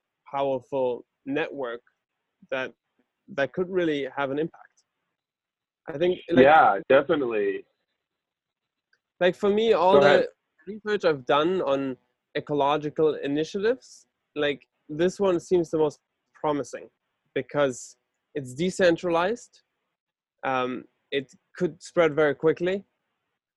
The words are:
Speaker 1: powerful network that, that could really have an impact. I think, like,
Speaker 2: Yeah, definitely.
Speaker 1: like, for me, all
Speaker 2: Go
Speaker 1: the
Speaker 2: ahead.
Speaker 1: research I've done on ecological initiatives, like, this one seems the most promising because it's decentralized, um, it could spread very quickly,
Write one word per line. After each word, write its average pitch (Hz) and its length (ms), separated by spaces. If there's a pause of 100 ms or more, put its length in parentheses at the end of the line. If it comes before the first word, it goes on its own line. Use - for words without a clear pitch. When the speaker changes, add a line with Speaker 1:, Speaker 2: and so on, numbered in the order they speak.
(300)
Speaker 1:
powerful 135 760 (220)
network 135 540 (720)
that, 131 220 (640)
that 139 180
could 180 180
really 156 360 (100)
have 139 140
an 139 80
impact. 165 200 (1300)
I 147 100
think, 180 200 (120)
like, 131 140
Speaker 2:
Yeah, 135 340 (100)
definitely. 123 760 (1600)
Speaker 1:
like, 180 160
for 208 140
me, 220 220
all 180 220
Speaker 2:
Go - 60
Speaker 1:
the - 60
Speaker 2:
ahead. - 200 (400)
Speaker 1:
research 208 380
I've 147 220
done 160 360
on 139 340 (400)
ecological 147 760
initiatives, 151 920 (300)
like, 143 300 (220)
this 165 320
one 185 200
seems 175 300
the 160 80
most 151 220 (340)
promising 131 540 (460)
because 139 600 (380)
it's 127 200
decentralized, 175 1080 (840)
um, 127 400 (280)
it 135 200 (240)
could 165 260
spread 160 320
very 151 200
quickly, 180 500 (720)